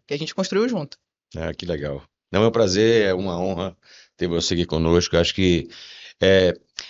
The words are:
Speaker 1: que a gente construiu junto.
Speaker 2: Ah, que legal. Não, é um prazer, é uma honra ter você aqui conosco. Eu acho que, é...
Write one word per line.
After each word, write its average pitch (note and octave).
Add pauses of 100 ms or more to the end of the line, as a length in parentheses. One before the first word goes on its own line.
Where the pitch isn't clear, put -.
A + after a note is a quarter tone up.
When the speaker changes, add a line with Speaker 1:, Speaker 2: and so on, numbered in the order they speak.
Speaker 1:
que -
a D3
gente D#3
construiu G3
junto. G3 (400)
Speaker 2:
Ah, E2
que -
legal. C#2+ (300)
Não, G2
é A2+
um -
prazer, A2
é F#2+
uma F#2
honra F#2 (400)
ter F2
você E2+
aqui E2+
conosco. E2
Eu E2+
acho -
que, F2+ (520)
é... F#2+ (380)